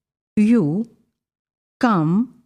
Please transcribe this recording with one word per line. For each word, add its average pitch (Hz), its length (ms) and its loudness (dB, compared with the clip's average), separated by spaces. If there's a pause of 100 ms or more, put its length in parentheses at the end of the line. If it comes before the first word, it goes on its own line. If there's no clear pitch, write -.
(400)
you 214 420 0 (1000)
come 190 400 0 (220)